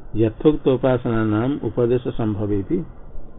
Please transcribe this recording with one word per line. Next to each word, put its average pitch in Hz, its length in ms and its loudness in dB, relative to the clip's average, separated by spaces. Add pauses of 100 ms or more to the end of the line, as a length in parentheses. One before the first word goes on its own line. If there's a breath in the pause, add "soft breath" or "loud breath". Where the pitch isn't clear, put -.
(160)
यथोक्त 113 520 2
उपासना 127 560 2
नाम 110 400 0
उपदेश 120 440 0
संभवेति 107 760 -2 (540)